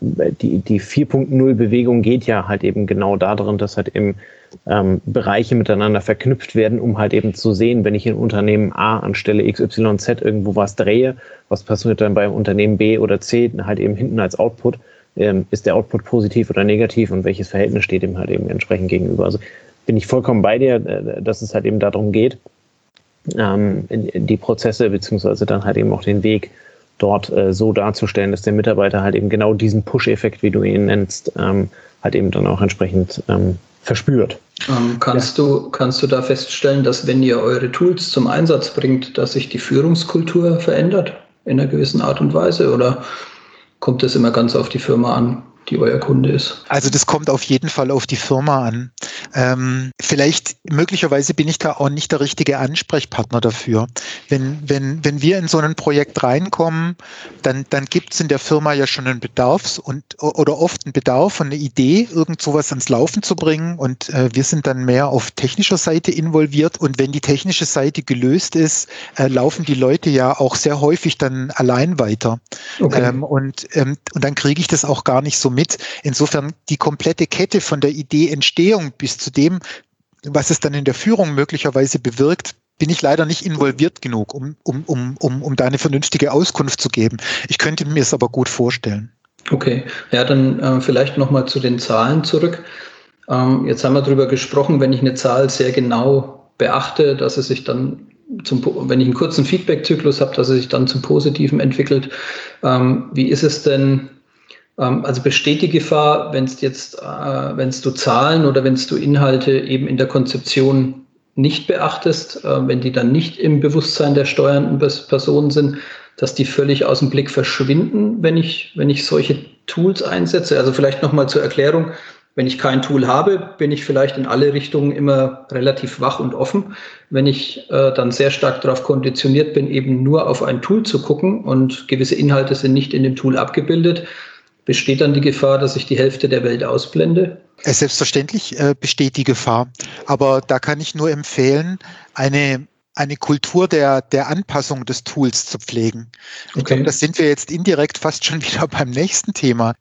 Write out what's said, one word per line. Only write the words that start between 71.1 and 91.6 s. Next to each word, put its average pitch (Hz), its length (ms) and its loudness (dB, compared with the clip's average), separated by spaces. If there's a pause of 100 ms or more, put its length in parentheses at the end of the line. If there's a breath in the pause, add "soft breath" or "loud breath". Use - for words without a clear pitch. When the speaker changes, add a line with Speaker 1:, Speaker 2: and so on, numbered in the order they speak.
Speaker 3:
dann 131 340 -4
allein 131 480 2
weiter. 113 400 -2 (400 loud breath)
Speaker 2:
Okay. 139 220 2
Speaker 3:
Ähm, 123 220 0
und, 135 500 -4
ähm, 143 240 0 (160)
und 143 100 -2
dann 143 120 -2
kriege 147 260 0
ich 165 60 -2
das - 180 0
auch - 180 -2
gar 131 180 2
nicht 143 160 -4
so 139 120 0
mit. 127 280 0 (260 loud breath)
Insofern 151 500 -2 (160)
die 147 80 0
komplette 160 500 0
Kette 190 340 0
von 147 200 -2
der 143 100 2
Idee 151 380 0
Entstehung 165 680 2
bis - 200 -6
zu - 140 -10
dem, 165 280 2 (640 loud breath)
was 143 240 -2
es 160 100 0
dann 143 140 -4
in 143 120 -4
der 135 80 2
Führung 196 420 0
möglicherweise 139 640 0
bewirkt, 127 560 0 (240)
bin 151 100 0
ich 170 120 -2
leider 156 240 2
nicht 160 200 -4
involviert 143 560 0
genug, 117 320 -6
um, 143 300 -10
um, 143 220 -4
um, 127 340 -4
um, 135 220 -2
um 147 140 -4
da 127 100 2
eine 131 140 0
vernünftige 143 520 0
Auskunft 147 480 0
zu 135 100 -4
geben. 117 280 0 (300 loud breath)
Ich - 100 -2
könnte 156 280 -2
mir 151 160 0
es 123 120 0
aber 123 160 0
gut 127 200 -2
vorstellen. 113 640 -2 (380)
Speaker 2:
Okay, 131 340 0 (280 loud breath)
ja, 123 120 2
dann, 131 360 4
äh, 131 220 2
vielleicht 127 360 2
noch 135 140 2
mal 131 140 2
zu - 140 -4
den 123 200 0